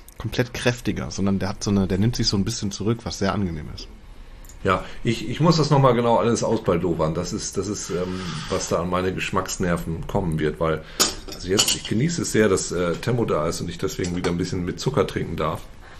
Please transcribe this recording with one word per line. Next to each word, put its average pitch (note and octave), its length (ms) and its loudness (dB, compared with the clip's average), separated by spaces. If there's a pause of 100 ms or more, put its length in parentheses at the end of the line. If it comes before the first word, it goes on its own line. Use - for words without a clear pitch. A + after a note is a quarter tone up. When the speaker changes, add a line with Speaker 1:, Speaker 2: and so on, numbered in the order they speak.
(180)
Speaker 1:
komplett - 380 -2
kräftiger, G2 560 -2
sondern G2 260 2
der F#2+ 120 -2
hat - 140 -6
so A2 60 0
eine, G2 180 4
der F#2 120 2
nimmt A2+ 160 4
sich A#2 120 0
so - 80 2
ein G2 100 2
bisschen G#2+ 260 -2
zurück, A2+ 320 -2
was - 160 -8
sehr G2 140 2
angenehm E2+ 420 -2
ist. - 120 -14 (760)
Speaker 2:
Ja, - 200 2 (200)
ich, A2+ 260 -2
ich A2+ 100 -2
muss D#3+ 180 6
das D3 120 2
nochmal C3+ 240 6
genau A#2 240 4
alles G#2+ 260 4
ausbaldowern. F2 680 2
Das E2+ 180 -2
ist, - 240 -6
das G2 140 -2
ist, F#2+ 220 -6
ähm, F#2 280 -2 (300)
was F#2+ 200 -2
da F2+ 120 2
an F2+ 80 -2
meine F#2 240 2
Geschmacksnerven E2+ 960 -2
kommen F2 320 0
wird, D2+ 200 0
weil, D#2+ 240 0 (500)
also - 140 -10
jetzt, - 280 2
ich - 120 -8
genieße A2+ 360 0
es - 80 -6
sehr, G#2+ 180 6
dass, F2+ 220 2
äh, F2 240 0
Temmo - 280 0
da D#2+ 240 2
ist E2+ 140 -2
und F2+ 80 -4
ich - 80 -8
deswegen F2+ 380 -2
wieder F2+ 160 0
ein F2 60 0
bisschen F#2 280 -2
mit F2 140 -4
Zucker - 280 2
trinken - 300 -4
darf. D#2 240 -2 (380)